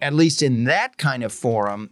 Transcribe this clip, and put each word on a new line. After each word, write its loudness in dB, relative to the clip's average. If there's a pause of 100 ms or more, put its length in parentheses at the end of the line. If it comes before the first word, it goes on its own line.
at -2
least 4
in 2
that 0
kind -2
of -6
forum, -4